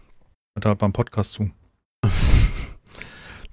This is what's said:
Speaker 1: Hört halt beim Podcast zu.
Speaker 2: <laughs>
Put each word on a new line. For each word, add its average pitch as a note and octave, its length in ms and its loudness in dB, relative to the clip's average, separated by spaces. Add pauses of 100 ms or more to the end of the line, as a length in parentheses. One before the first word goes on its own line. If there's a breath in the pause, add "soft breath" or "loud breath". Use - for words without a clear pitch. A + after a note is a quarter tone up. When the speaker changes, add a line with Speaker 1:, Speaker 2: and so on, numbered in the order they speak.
(560)
Speaker 1:
Hört G#2+ 100 -4
halt G#2 120 0
beim G2+ 140 0
Podcast - 420 -4
zu. G#2 160 -4 (520)
Speaker 2:
<laughs> - 80 2 (1400 loud breath)